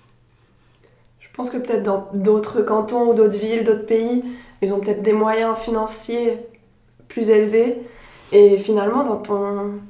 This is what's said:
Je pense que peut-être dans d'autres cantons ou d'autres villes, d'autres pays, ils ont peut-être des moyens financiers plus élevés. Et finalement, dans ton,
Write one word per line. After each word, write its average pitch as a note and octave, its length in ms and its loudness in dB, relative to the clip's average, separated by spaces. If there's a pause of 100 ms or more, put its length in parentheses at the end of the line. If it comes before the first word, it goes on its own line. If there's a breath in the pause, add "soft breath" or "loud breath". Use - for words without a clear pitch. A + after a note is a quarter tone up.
(1200 soft breath)
Je - 140 -20
pense B3 160 -8
que B3 80 -8
peut-être G#3+ 240 -4
dans G3 320 -4
d'autres G#3 480 0
cantons A#3 480 0
ou A3 40 2
d'autres G#3 220 4
villes, A3 280 -4
d'autres G#3+ 220 0
pays, A#3 360 0 (400 loud breath)
ils G3 100 -2
ont G3 80 -2
peut-être G3+ 220 -4
des G#3+ 100 2
moyens A3 460 0
financiers A3+ 800 -4 (680)
plus A3 220 0
élevés. A3 520 2 (500 loud breath)
Et G3+ 260 8
finalement, G#3+ 460 0
dans A3 140 -2
ton, G3+ 560 -4 (140)